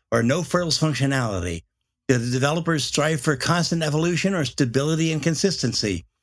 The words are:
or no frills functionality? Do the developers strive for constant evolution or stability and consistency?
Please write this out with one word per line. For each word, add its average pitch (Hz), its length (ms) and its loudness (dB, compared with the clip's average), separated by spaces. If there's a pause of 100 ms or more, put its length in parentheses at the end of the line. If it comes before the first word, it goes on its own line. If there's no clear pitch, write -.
(120)
or 117 120 2
no 139 180 2
frills 170 380 0
functionality? 120 840 0 (440)
Do 127 100 4
the 120 140 -2
developers 151 520 0
strive 151 380 0
for 156 140 2
constant 165 480 0
evolution 165 500 0
or 170 100 0
stability 147 680 0
and 156 100 -4
consistency? 127 840 -2 (180)